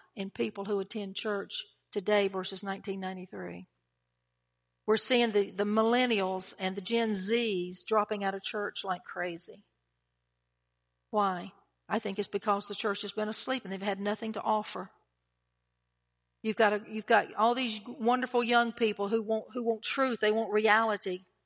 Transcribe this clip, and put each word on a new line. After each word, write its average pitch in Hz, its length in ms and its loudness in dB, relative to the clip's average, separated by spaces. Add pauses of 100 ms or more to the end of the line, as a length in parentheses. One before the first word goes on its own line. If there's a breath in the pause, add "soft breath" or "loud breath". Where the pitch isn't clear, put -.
(180)
in 196 140 -6
people 214 340 -6
who 202 160 -2
attend 196 340 -8
church 202 500 -4 (280)
today 202 340 4
versus 190 340 -4
nineteen 190 380 -6
ninety-three. 185 680 -10 (1160)
We're 214 120 4
seeing 240 340 4
the, 202 180 2
the 180 140 -2
millennials 214 960 2
and 190 160 -2
the 196 60 -6
Gen 226 300 0
Zs 190 720 0
dropping 208 400 0
out 196 100 -2
of 190 80 -10
church - 400 -6
like 185 220 -6
crazy. 175 580 -6 (1500)
Why? 190 440 0 (340)
I 220 120 0
think 196 200 -6
it's 196 80 -2
because 202 400 -2
the 202 80 -8
church 202 280 -2
has 202 100 -8
been 214 160 -2
asleep 262 340 -2
and 180 80 -8
they've 190 100 -6
had 196 200 -2
nothing 214 320 -4
to 220 80 -6
offer. 214 480 -2 (1500)
You've 220 160 -2
got 208 160 6
a, 208 160 -2
you've 220 160 -6
got - 300 4
all 233 200 4
these 233 320 -2
wonderful 247 560 0
young 233 300 4
people 208 340 0
who 220 140 0
want, 220 320 -2
who 247 100 -4
want 226 180 0
truth. 262 380 0
They 214 140 4
want 220 180 0
reality. 214 720 2 (220)